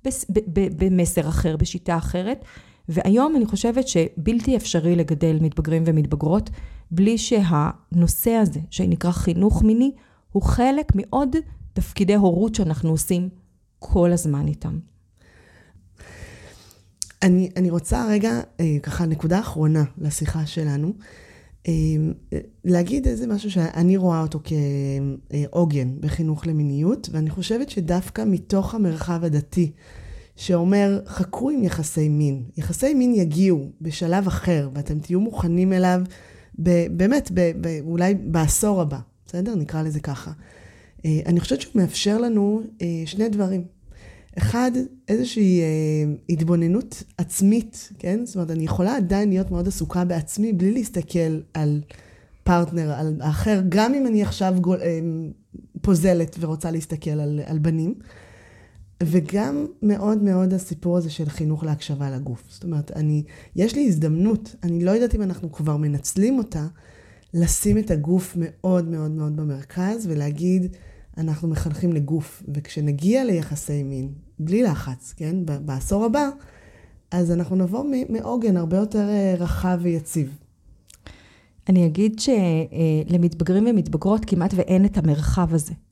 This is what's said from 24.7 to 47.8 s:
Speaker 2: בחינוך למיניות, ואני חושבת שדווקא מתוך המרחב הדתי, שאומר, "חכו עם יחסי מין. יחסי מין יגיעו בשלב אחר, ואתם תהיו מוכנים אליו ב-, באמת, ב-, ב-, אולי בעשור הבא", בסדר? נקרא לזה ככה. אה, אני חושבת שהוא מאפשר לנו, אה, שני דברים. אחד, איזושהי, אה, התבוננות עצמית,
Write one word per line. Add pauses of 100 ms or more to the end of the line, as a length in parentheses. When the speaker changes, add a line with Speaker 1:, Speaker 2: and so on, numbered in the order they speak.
Speaker 2:
בחינוך
למיניות,
ואני
חושבת
שדווקא
מתוך
המרחב
הדתי, (640)
שאומר,
"חכו
עם
יחסי
מין. (140)
יחסי
מין
יגיעו (100)
בשלב
אחר,
ואתם
תהיו
מוכנים
אליו (580)
ב-, (100)
באמת,
ב-,
ב-,
אולי
בעשור
הבא", (280)
בסדר?
נקרא
לזה
ככה. (720)
אה,
אני
חושבת
שהוא
מאפשר
לנו, (200)
אה,
שני
דברים. (760)
אחד, (380)
איזושהי,
אה, (600)
התבוננות (160)
עצמית,